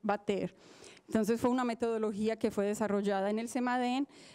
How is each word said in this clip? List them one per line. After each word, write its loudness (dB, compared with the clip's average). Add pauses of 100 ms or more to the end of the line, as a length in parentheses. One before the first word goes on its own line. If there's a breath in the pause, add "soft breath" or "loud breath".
bater. -2 (540 loud breath)
Entonces 2
fue 4
una 2
metodología 0
que 0
fue 0
desarrollada 0
en 0
el -4
semaden. 0 (280 loud breath)